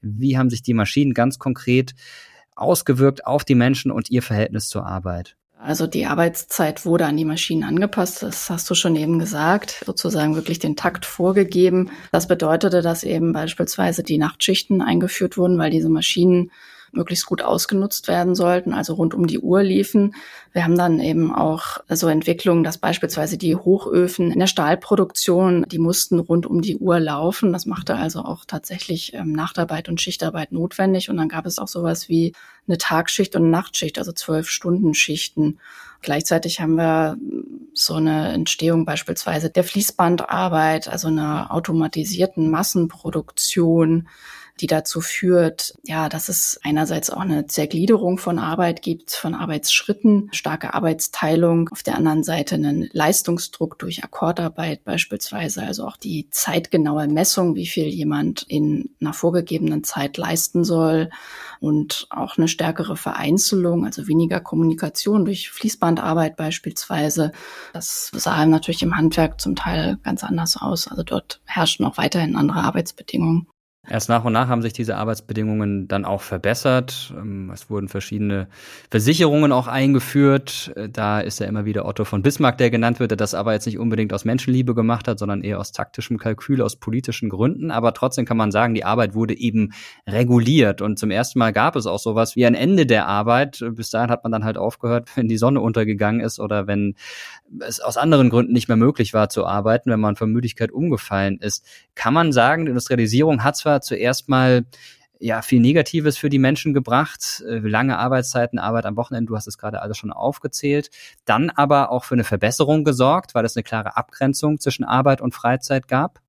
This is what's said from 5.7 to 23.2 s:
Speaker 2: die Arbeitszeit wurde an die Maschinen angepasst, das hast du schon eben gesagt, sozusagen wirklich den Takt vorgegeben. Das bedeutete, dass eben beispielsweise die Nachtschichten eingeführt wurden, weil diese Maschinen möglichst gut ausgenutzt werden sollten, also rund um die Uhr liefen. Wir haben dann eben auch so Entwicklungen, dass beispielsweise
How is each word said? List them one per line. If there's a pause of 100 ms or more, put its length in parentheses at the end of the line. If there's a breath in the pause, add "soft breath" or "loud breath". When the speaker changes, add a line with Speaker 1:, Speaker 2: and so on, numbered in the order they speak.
Speaker 2:
die
Arbeitszeit
wurde
an
die
Maschinen
angepasst,
das
hast
du
schon
eben
gesagt,
sozusagen
wirklich
den
Takt
vorgegeben. (200 loud breath)
Das
bedeutete,
dass
eben
beispielsweise
die
Nachtschichten
eingeführt
wurden,
weil
diese
Maschinen (440 loud breath)
möglichst
gut
ausgenutzt
werden
sollten,
also
rund
um
die
Uhr
liefen. (360 loud breath)
Wir
haben
dann
eben
auch (100)
so
Entwicklungen,
dass
beispielsweise